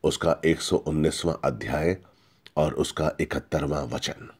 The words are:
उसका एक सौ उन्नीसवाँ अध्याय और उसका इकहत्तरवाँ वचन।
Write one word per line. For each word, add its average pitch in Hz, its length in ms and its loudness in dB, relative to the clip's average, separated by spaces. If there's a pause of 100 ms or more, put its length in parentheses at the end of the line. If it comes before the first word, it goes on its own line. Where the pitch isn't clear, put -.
उसका 80 420 2
एक 80 160 4
सौ - 140 2
उन्नीसवाँ 78 680 0
अध्याय 78 540 0 (600)
और 76 160 2
उसका - 460 0
इकहत्तरवाँ 73 760 -2
वचन। - 360 -8 (100)